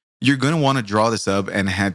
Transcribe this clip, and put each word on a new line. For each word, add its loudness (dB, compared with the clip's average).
you're 0
gonna 0
wanna 2
draw 2
this -2
up 0
and -2
ha-, 0